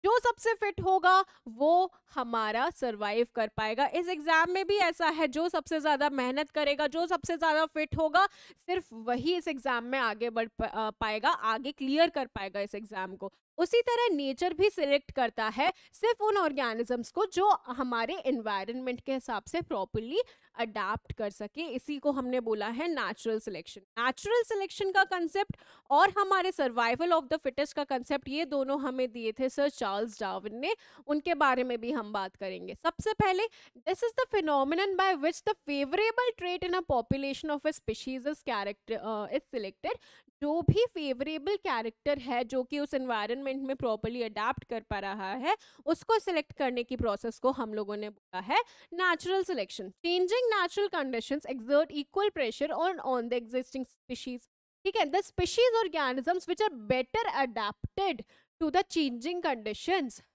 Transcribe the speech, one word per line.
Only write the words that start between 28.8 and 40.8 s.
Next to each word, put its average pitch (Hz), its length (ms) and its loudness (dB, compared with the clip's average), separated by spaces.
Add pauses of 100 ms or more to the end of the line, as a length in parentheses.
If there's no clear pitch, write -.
हमें 254 300 -2
दिए 226 200 -4
थे 262 180 -2
सर 285 200 2
चार्ल्स 208 500 -4
डार्विन 196 360 -6
ने, 320 200 -2 (320)
उनके 302 260 0
बारे 269 300 4
में 240 180 -4
भी 240 100 -4
हम 214 220 -4
बात 190 220 -4
करेंगे। 185 400 -8
सबसे 381 380 -2
पहले, 392 300 2 (340)
this - 260 -2
is 466 160 -2
the 508 120 0
phenomenon 320 640 2
by 381 260 4
which 339 200 0
the - 120 0 (140)
favorable 427 720 0
trait 359 280 -4
in 359 140 0
a - 80 -10
population 277 600 0
of 294 100 -2
a 311 180 -2
species 262 480 -6
is 302 160 -6
character, 208 600 -6
uh, 208 300 -4
is 277 80 0 (140)
selected। 226 420 -6 (440)
जो 302 200 0
भी 453 240 4